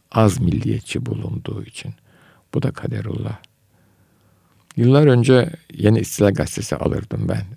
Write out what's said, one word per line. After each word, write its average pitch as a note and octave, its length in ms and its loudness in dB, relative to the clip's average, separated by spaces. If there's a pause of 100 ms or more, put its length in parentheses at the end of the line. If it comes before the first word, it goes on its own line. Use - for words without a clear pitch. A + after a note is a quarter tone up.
(120)
Az G#2 280 2
milliyetçi G#2+ 680 -2
bulunduğu - 580 -8
için. - 300 -16 (600)
Bu - 80 -2
da C3+ 100 -4
kaderullah. G#2+ 680 -8 (1400)
Yıllar C3+ 320 6
önce B2 420 4 (240)
Yeni A2 260 4
İstiklal G#2 340 2
Gazetesi - 420 -4
alırdım - 540 -4
ben. G#2+ 140 -4 (140)